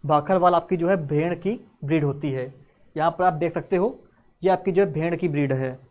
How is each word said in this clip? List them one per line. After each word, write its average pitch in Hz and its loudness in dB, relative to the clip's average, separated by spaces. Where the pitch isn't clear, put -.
भाखरवाल 170 2
आपकी 170 0
जो 170 0
है 170 0
भेड़ 156 0
की 190 -4
ब्रीड 151 2
होती 143 -2
है। 131 -6
यहाँ 160 2
पर 165 -2
आप 247 4
देख 165 -2
सकते 165 -2
हो, 202 0
ये 185 4
आपकी 185 0
जो 190 4
है 165 -6
भेड़ 165 -2
की 170 -2
ब्रीड 143 0
है। 131 -4